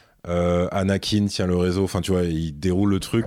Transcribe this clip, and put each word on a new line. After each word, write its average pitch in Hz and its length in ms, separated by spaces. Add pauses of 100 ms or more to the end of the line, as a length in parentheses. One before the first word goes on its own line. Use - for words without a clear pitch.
(260)
Euh, 87 460
Anakin 98 540
tient 98 200
le 90 100
réseau, 90 280
enfin 95 160
tu 87 100
vois, 90 140
il 82 340
déroule 92 320
le 95 100
truc. 117 260